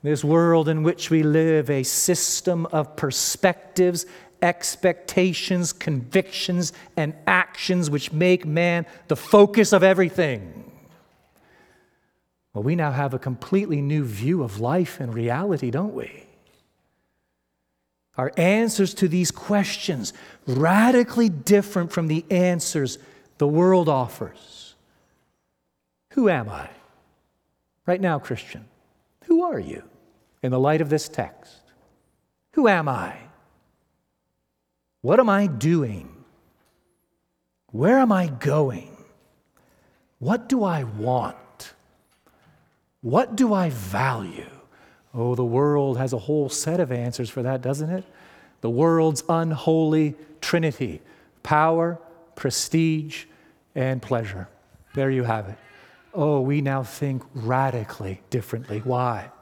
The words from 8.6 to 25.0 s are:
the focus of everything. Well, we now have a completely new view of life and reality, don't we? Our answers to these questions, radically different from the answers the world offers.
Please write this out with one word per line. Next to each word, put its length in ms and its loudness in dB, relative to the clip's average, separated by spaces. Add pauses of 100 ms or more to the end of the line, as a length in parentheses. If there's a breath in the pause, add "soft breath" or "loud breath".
the 80 2
focus 560 6
of 100 6
everything. 880 0 (1800 soft breath)
Well, 100 -6
we 140 0
now 140 0
have 220 -2
a 60 -4
completely 640 -2
new 240 0
view 360 -2
of 200 -6
life 400 -2
and 120 -8
reality, 560 -2
don't 240 -4
we? 340 -14 (1900)
Our 220 -2
answers 580 2
to 140 2
these 220 0
questions, 840 -4 (340 loud breath)
radically 800 4
different 640 0
from 160 -2
the 240 0
answers 680 0 (380 loud breath)
the 100 2
world 420 4
offers. 840 -6 (1400)